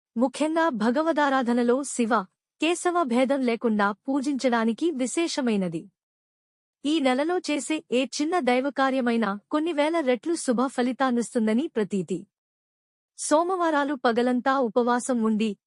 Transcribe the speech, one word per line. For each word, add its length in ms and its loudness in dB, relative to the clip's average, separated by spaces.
ముఖ్యంగా 520 2
భగవదారాధనలో 1120 0
శివ, 400 0
కేశవ 420 0
భేదం 380 0
లేకుండా 500 0
పూజించడానికి 1000 0
విశేషమైనది. 1000 -2
ఈ 140 2
నెలలో 380 0
చేసే 540 -4
ఏ 140 2
చిన్న 340 -2
దైవకార్యమైనా 1000 0
కొన్ని 220 0
వేల 260 0
రెట్లు 360 -2
శుభ 300 0
ఫలితాన్నిస్తుందని 1000 0
ప్రతీతి. 600 -4
సోమవారాలు 800 0
పగలంతా 600 2
ఉపవాసం 680 0
ఉండి, 440 0